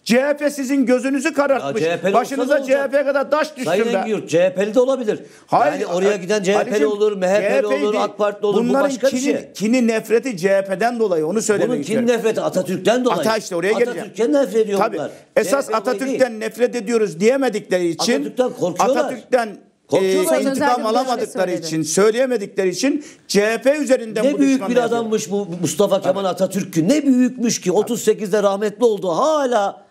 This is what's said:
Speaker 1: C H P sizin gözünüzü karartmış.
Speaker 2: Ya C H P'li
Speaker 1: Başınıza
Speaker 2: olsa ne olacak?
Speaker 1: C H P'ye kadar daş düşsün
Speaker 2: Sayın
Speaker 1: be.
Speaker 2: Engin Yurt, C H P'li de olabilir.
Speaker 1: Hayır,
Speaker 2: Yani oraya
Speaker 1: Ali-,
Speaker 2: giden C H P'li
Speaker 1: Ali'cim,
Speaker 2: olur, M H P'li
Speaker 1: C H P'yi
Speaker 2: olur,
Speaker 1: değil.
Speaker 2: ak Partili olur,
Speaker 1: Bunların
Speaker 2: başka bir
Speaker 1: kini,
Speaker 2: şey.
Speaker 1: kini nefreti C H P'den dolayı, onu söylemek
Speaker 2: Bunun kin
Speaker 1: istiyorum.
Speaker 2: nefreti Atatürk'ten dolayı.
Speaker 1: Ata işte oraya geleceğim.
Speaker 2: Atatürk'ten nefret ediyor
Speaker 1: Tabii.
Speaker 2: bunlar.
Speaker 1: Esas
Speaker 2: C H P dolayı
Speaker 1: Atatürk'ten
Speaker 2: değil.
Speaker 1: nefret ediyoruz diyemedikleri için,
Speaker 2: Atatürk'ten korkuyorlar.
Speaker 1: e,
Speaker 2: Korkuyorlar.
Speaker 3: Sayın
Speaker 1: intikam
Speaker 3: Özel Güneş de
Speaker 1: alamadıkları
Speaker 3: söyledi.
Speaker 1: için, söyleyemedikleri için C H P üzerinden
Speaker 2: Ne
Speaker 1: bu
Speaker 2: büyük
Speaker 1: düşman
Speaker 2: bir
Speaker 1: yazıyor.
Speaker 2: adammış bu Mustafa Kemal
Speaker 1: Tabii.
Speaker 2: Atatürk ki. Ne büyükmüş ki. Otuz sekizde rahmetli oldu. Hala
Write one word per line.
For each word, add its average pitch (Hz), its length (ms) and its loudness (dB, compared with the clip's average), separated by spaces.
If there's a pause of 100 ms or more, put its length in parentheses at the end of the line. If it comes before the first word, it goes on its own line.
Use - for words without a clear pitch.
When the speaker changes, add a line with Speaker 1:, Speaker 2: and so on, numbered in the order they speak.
Speaker 1:
C 240 180 2
H 285 140 2
P 294 140 0
sizin 277 360 0
gözünüzü 262 480 0
karartmış. 151 480 0
Speaker 2:
Ya 160 60 2
C 170 80 0
H 165 40 -6
P'li 190 140 0
Speaker 1:
Başınıza 262 280 0
Speaker 2:
olsa 277 120 2
ne 277 60 2
olacak? 269 180 2
Speaker 1:
C 277 40 -2
H 262 80 -4
P'ye 277 140 2
kadar 277 280 0
daş 302 240 -2
düşsün 254 140 -6
Speaker 2:
Sayın 214 160 2
Speaker 1:
be. 240 40 -2
Speaker 2:
Engin 226 200 -2
Yurt, 175 200 -4
C 170 120 4
H 185 120 2
P'li 202 200 0
de 262 60 4
olabilir. 247 420 0 (240)
Speaker 1:
Hayır, 240 260 2
Speaker 2:
Yani 247 140 -4
oraya 185 240 0
Speaker 1:
Ali-, 208 100 -2
Speaker 2:
giden 202 220 -2
C 190 120 2
H 208 100 2
P'li 240 100 -8
Speaker 1:
Ali'cim, 214 140 2
Speaker 2:
olur, 208 280 0
M 185 120 0
H 190 120 2
P'li - 20 0
Speaker 1:
C 202 140 0
H 269 120 2
P'yi 269 160 -2
Speaker 2:
olur, 208 80 0
Speaker 1:
değil. 202 120 0
Speaker 2:
ak 202 140 -6
Partili 208 280 -2
olur, 208 140 2
Speaker 1:
Bunların 247 260 2
Speaker 2:
başka 262 200 -2
bir 269 40 2
Speaker 1:
kini, 247 100 -2
Speaker 2:
şey. - 340 -2
Speaker 1:
kini 226 320 2
nefreti 226 500 0
C 175 200 0
H 196 80 0
P'den 214 340 -2
dolayı, 175 280 0
onu 202 160 -2
söylemek 208 260 0
Speaker 2:
Bunun 247 80 -2
kin - 60 -4
Speaker 1:
istiyorum. 233 260 -2
Speaker 2:
nefreti 214 320 0
Atatürk'ten 185 640 0
dolayı. 175 160 0
Speaker 1:
Ata 220 160 0
işte 185 200 -6
oraya 185 160 0
geleceğim. 233 260 0
Speaker 2:
Atatürk'ten 254 340 -2
nefret 254 240 2 (100)
ediyor 202 120 -2
Speaker 1:
Tabii. 202 180 0
Speaker 2:
bunlar. 135 140 -6 (260)
Speaker 1:
Esas 247 320 0
Speaker 2:
C 214 60 -6
H 220 60 2
P 208 60 -6
dolayı 247 100 -2
Speaker 1:
Atatürk'ten 254 340 0
Speaker 2:
değil. 220 100 -10
Speaker 1:
nefret 220 360 -2
ediyoruz 208 440 -2
diyemedikleri 214 680 0
için, 170 260 0
Speaker 2:
Atatürk'ten 254 360 -2 (100)
korkuyorlar. 254 520 0
Speaker 1:
e, 226 440 -2 (340)
Speaker 2:
Korkuyorlar. 190 340 2
Speaker 3:
Sayın - 260 0
Speaker 1:
intikam 269 180 0
Speaker 3:
Özel 247 80 2
Güneş 277 80 -4
de 220 140 0
Speaker 1:
alamadıkları 233 520 -2
Speaker 3:
söyledi. 170 160 -6
Speaker 1:
için, 160 160 -2
söyleyemedikleri 208 840 0
için 262 360 -2 (240)
C 208 240 2
H 220 100 -4
P 277 160 4
üzerinden 226 460 0
Speaker 2:
Ne 285 100 4
Speaker 1:
bu - 40 -4
Speaker 2:
büyük 269 160 4
Speaker 1:
düşman 196 160 -2
Speaker 2:
bir 240 60 2
Speaker 1:
yazıyor. 233 220 0
Speaker 2:
adammış 220 320 -4
bu 202 180 -4 (120)
Mustafa 185 420 0
Kemal 185 120 2
Speaker 1:
Tabii. 196 140 -2
Speaker 2:
Atatürk 185 440 -4
ki. 160 160 0
Ne 294 180 4
büyükmüş 247 540 2
ki. 180 120 -2
Otuz 208 320 0
sekizde 196 380 0
rahmetli 202 420 0
oldu. 202 240 2
Hala 240 840 0